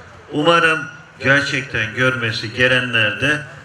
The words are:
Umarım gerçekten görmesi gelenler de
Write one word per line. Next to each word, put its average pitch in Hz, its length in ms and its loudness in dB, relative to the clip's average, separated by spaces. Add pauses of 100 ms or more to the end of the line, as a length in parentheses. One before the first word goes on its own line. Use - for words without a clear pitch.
(320)
Umarım 160 480 2 (440)
gerçekten 127 720 0
görmesi 117 580 -2
gelenler 123 680 2
de 147 200 0 (240)